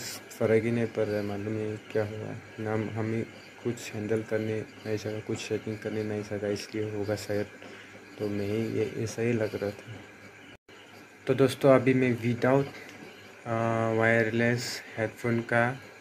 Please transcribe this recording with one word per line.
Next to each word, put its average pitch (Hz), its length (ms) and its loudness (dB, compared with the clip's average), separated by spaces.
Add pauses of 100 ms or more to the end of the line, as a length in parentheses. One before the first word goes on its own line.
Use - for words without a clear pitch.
(300)
फ़र्क 110 340 4
ही 117 60 2
नहीं 117 180 2
पड़ 110 160 0
रहा 104 120 0
है। 104 100 -2
मालूम 101 260 -4
नहीं 107 240 -2 (160)
क्या 110 140 2
हुआ, 107 280 -8 (260)
ना 107 120 -2 (200)
हम 110 220 -2
ही 113 80 0 (420)
कुछ 117 280 -4
हैंडल 110 300 0
करने 110 380 -2
नहीं 110 380 -6
सका, 107 220 -6
कुछ 110 180 -4
सेटिंग 107 400 -4
करने 107 260 -2
नहीं 104 200 -2
सका, 104 260 -4
इसलिए 107 400 -2
होगा 104 280 -2
शायद। 104 280 -2 (720)
तो 107 100 -2
मैं 101 180 -2
ही, 107 240 0
ये 110 140 0 (140)
ऐसा 113 240 -2
ही 117 100 4
लग 110 220 0
रहा 101 160 -2
था। - 220 -10 (1300)
तो 131 80 4
दोस्तों, 135 360 6
अभी 131 240 8
मैं 127 200 4
विदाउट, 120 520 2
अ, - 840 -14 (460)
वायरलेस 117 760 4 (260)
हेडफोन 117 460 0
का 117 200 4 (380)